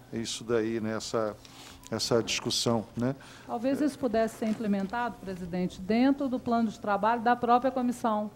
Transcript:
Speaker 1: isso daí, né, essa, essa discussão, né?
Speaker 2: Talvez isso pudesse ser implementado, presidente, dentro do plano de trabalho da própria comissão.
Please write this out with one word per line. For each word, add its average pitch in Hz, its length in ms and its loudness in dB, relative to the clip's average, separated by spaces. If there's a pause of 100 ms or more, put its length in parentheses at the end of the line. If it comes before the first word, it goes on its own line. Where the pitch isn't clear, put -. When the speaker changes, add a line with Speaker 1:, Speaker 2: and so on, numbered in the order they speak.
(100)
Speaker 1:
isso 113 320 -6
daí, 113 380 0
né, 110 160 -4
essa, 107 400 -2 (540)
essa 113 320 2
discussão, 113 640 0 (100)
né? 123 180 0 (320)
Speaker 2:
Talvez 240 360 -2
isso 302 160 0
pudesse 226 400 0
ser 226 80 -2
implementado, 214 760 -2
presidente, 180 560 -4
dentro 254 520 4
do 247 100 -2
plano 233 300 2
de 220 100 -12
trabalho 208 400 2
da 240 160 4
própria 240 340 4
comissão. 240 640 0